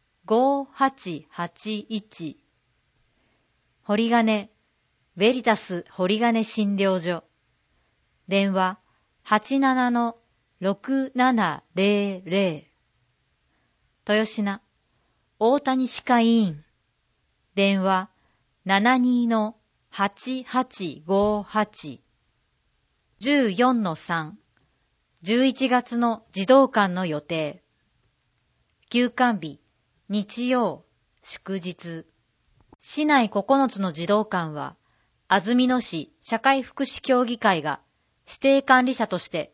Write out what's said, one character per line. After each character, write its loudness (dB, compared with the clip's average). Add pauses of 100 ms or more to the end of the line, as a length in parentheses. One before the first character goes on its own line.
(260)
五 2
八 -4
八 -8
一。 -10 (1400)
堀 0
金、 2 (680)
ベ 4
リ -6
タ 2
ス -8
堀 -2
金 0
診 -2
療 0
所。 -6 (1040)
電 2
話、 0 (460)
八 0
七 2
の -2 (440)
六 -2
七 0 (100)
零 0
零。 -2 (1400)
豊 2
品、 -6 (800)
大 4
谷 -2
歯 -10
科 4
医 4
院。 -6 (920)
電 2
話、 0 (560)
七 2
二 2
の 0 (340)
八 -6
八 -6
五 0
八。 -6 (1160)
十 2
四 2
の -4
三、 -8 (840)
十 2
一 0
月 0
の -2
児 -6
童 8
館 0
の -4
予 -4
定。 -6 (1200)
休 2
館 0
日、 -12 (500)
日 -4
曜、 -2 (400)
祝 -12
日。 -12 (720)
市 -4
内 4
九 -2 (260)
つ -8
の -2
児 -6
童 2
館 -4
は、 -10 (500)
安 2
曇 4
野 0
市 -8
社 -4
会 2
福 -8
祉 -6
協 2
議 -6
会 2
が -6 (440)
指 -16
定 4
管 4
理 -2
者 -2
と -4
し -12
て -8